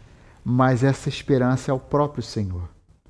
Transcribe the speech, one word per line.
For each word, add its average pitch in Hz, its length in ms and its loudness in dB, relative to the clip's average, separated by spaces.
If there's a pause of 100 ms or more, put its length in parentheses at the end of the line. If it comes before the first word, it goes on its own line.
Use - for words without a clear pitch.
(440)
mas 127 400 2
essa 139 240 0
esperança 131 640 0
é 135 40 0
o 131 60 -2
próprio 147 420 -2
Senhor. 92 460 -6 (420)